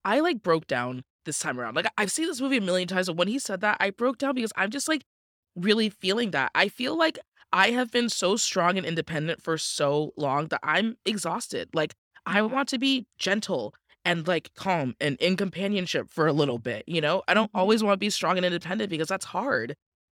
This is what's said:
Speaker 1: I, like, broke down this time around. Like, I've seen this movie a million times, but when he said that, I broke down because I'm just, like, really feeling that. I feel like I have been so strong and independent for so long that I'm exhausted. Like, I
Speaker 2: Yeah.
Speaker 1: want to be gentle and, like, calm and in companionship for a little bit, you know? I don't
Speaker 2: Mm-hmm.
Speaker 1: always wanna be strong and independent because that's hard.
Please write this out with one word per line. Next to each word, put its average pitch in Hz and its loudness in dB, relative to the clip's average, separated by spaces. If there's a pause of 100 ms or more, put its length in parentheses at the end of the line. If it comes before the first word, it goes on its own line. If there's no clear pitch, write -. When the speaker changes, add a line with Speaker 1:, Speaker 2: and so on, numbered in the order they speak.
Speaker 1:
I, 214 2
like, 320 0
broke 165 2
down 127 -4 (200)
this 151 -4
time 139 -4
around. 117 -4
Like, 185 0 (120)
I've 208 0
seen 320 -2
this 285 -4
movie 269 2
a 214 0
million 180 0
times, 185 0
but 165 -4
when 175 2
he 247 -2
said 196 -6
that, 214 2
I 196 2
broke 240 -2
down 277 0
because 233 -2
I'm 196 0
just, 285 -4
like, 311 -2 (520)
really 208 2
feeling 196 -2
that. 135 0
I 190 4
feel 262 -4
like 330 2 (340)
I 190 6
have 240 0
been 240 2
so 196 0
strong 180 2
and 180 -4
independent 160 -4
for 160 -2
so 147 0
long 143 -2
that - -2
I'm 190 0
exhausted. 185 -4
Like, 156 0 (320)
I 196 2
Speaker 2:
Yeah. 247 -4
Speaker 1:
want 277 0
to 262 -2
be 262 0 (120)
gentle 180 -2 (300)
and, 170 0
like, 170 0
calm 160 0
and 143 0
in 180 4
companionship 185 -2
for 156 2
a 156 4
little 143 2
bit, 113 -6
you 165 -2
know? 160 2
I 180 6
don't 214 2
Speaker 2:
Mm-hmm. 208 -2
Speaker 1:
always 214 4
wanna 202 4
be 202 0
strong 180 0
and 180 2
independent 180 -4
because 160 -2
that's 190 -4
hard. 175 -4 (360)